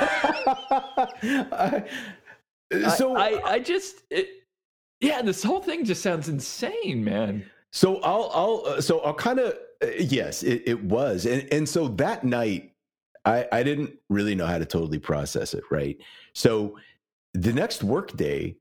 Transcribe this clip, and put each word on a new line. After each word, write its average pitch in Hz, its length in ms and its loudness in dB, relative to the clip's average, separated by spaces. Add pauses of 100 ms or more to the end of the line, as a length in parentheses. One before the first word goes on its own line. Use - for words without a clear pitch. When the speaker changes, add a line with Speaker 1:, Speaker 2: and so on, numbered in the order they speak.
(920)
Speaker 1:
I, 247 920 -2 (880)
Speaker 2:
I, 98 240 2
Speaker 1:
so 262 200 2
Speaker 2:
I, 208 240 2 (120)
I 233 60 2
just, 349 520 -4
it, - 180 -2 (720)
yeah, 269 220 2
this 196 200 0
whole 339 180 2
thing 330 240 -2
just 180 180 0
sounds 165 260 0
insane, 156 760 -4
man. 101 400 0 (280)
Speaker 1:
So 190 300 4
I'll, 190 300 2
I'll, 196 340 2
uh, 143 140 -2
so 160 200 2
I'll 147 140 0
kinda, 240 400 0 (280)
uh, 117 40 0 (120)
yes, 127 440 0
it, 117 240 0
it 113 180 0
was. 104 420 2
And, 135 260 0
and 151 160 2
so 165 200 2
that 127 360 0
night, 117 480 0 (520)
I, 120 280 4
I 117 100 4
didn't 143 320 0 (160)
really 101 240 2
know 87 120 0
how 85 120 0
to 80 80 -2
totally 78 320 0
process - 560 -2
it, - 160 -6
right? 71 260 -2 (380)
So 107 440 2 (540)
the 95 200 2
next 180 300 0
work - 340 0
day, 73 440 -2